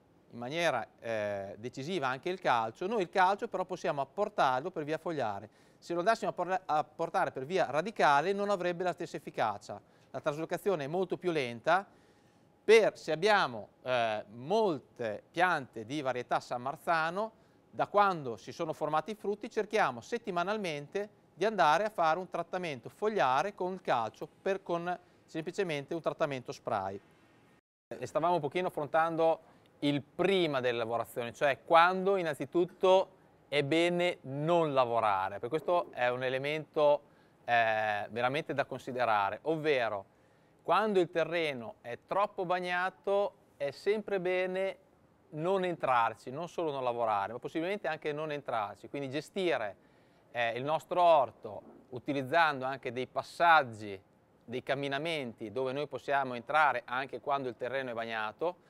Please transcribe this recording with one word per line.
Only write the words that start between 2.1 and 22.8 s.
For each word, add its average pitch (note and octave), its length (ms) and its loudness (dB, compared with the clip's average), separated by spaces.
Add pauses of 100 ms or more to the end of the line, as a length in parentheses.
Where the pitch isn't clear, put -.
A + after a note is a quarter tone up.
il F#3 100 -6
calcio. A#2+ 480 0
Noi A3 140 -2
il E3+ 80 -4
calcio G3 380 2
però F#3 180 -4
possiamo E3 360 -4
apportarlo E3 720 0
per D#3 140 -6
via D#3 120 -2
fogliare. A2+ 520 -6 (280)
Se - 160 -10
lo E3+ 60 0
andassimo G3 320 0
a - 20 -18
porla-, F3+ 320 -4
a D3+ 180 0
portare E3 480 -2
per C3 140 -8
via D#3+ 240 0
radicale D#3+ 640 2
non G3+ 180 -2
avrebbe F3 340 -2
la F3+ 100 0
stessa E3 240 -10
efficacia. G#2+ 600 -4 (300)
La C3 120 -10
traslocazione D#3+ 640 -2
è - 20 -6
molto F3 300 -2
più F3+ 140 -2
lenta. D#3 540 0 (760)
Per, G#3 340 6
se - 140 -8
abbiamo, D#3 560 2 (160)
eh, A#2 460 0
molte C3 1000 -2
piante D#3 560 -2
di D3 160 -6
varietà B2 380 -2
San A#2+ 220 -8
Marzano, E3 720 -4 (360)
da C3+ 160 -2
quando F3 500 2
si - 160 -14
sono D#3 220 -6
formati D#3 380 -2
i G#3 40 -8
frutti, G#3 320 -6
cerchiamo F#3+ 540 0
settimanalmente F#3+ 1080 -4 (260)
di E3 100 0
andare F#3 380 4
a G#3+ 80 -2
fare E3 260 2
un F#3 120 -8
trattamento E3+ 600 -6